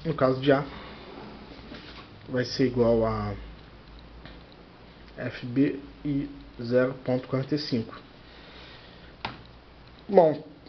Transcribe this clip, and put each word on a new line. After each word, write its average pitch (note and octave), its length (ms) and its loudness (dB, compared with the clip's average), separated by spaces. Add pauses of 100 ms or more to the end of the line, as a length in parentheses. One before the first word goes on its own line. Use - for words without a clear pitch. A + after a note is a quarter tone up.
no D#3+ 80 0
caso C3 260 2
de C#3 120 4
A, C#3 120 4 (1700)
vai B2 160 0
ser C3 220 2
igual A#2 380 4
a G#2 280 -2 (1800)
F - 280 -8
B C3+ 340 2 (260)
I C#3+ 240 -2 (320)
zero B2 320 4 (100)
ponto B2+ 240 0
quarenta C3 280 -2
e D3 40 0
cinco. - 400 -4 (2000)
Bom, D#3+ 380 6 (240)